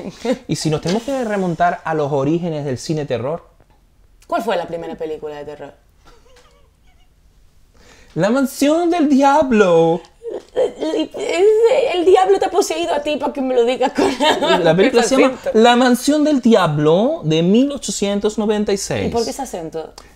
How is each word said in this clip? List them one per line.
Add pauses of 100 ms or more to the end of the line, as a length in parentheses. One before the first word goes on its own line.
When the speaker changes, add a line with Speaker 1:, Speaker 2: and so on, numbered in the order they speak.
(480)
Speaker 1:
Y
si
nos
tenemos
que
remontar
a
los
orígenes
del
cine
terror. (800)
Speaker 2:
¿Cuál
fue
la
primera
película
de
terror? (2500)
Speaker 1:
La
mansión
del
diablo. (540)
Speaker 2:
El,
el, (500)
el
diablo
te
ha
poseído
a
ti
para
que
me
lo
digas
con (340)
<laughs>
Speaker 1:
La
película
se
llama
Speaker 2:
acento.
Speaker 1:
La
mansión
del
diablo
de
mil
ochocientos
noventa
y
seis.
Speaker 2:
¿Y
por
qué
ese
acento? (220)